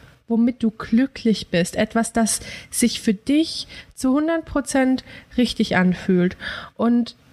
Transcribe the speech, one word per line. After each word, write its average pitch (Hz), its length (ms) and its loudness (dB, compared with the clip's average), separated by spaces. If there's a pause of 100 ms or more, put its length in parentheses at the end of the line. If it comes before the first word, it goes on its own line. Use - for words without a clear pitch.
(300)
womit 233 340 0
du 220 60 2
glücklich - 800 0
bist. 175 280 -2
Etwas, 220 380 -2
das 226 260 0 (300)
sich - 320 0
für 214 140 0
dich - 520 -2 (280)
zu 262 180 0
hundert 320 320 0
Prozent 262 580 0 (320)
richtig 220 400 0
anfühlt. 180 640 2 (400)
Und 240 380 0 (160)